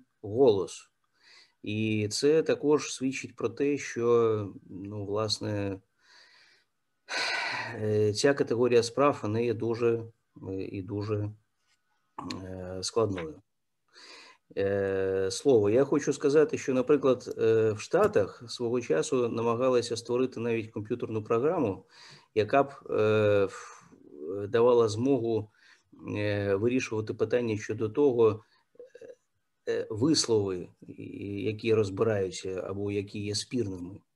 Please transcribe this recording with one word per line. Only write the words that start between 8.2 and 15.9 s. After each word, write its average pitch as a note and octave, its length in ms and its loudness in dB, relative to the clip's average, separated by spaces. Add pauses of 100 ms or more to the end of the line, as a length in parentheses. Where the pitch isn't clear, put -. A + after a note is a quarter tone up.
категорія B2 480 4
справ, C3+ 400 2
вона G#2+ 180 -2
є A#2+ 140 0
дуже, A#2 500 0 (440)
е, F#2+ 140 -6
і G2 200 -8
дуже, G#2 480 -4 (1120)
е, F#2 380 -10
складною. F#2 600 -4 (1160)
Е, F#2+ 720 0
слово. G#2+ 400 4
Я B2+ 140 6
хочу D3 280 0